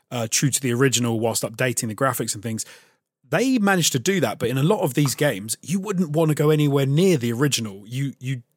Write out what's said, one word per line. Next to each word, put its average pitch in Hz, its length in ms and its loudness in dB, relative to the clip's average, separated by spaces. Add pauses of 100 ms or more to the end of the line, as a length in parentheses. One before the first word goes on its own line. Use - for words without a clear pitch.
(120)
uh, 120 180 -2
true 143 200 0
to - 120 -2
the 127 100 0
original 120 480 2
whilst 113 240 -2
updating 120 460 -4
the 104 60 -6
graphics 127 380 -2
and 107 80 -10
things. 110 220 -6 (640)
They 240 320 2
managed 196 340 2
to 131 60 0
do 185 220 0
that, 110 180 -2
but - 80 -2
in 127 100 -2
a 135 60 2
lot 196 180 2
of 151 120 -2
these 143 200 2
games, 110 480 -2
you 175 160 -4
wouldn't 185 340 -2
wanna 156 240 2
go 156 160 4
anywhere 143 340 2
near 160 320 4
the 117 160 -2
original. 113 520 -2
You, 127 340 -6
you, 127 240 -8 (140)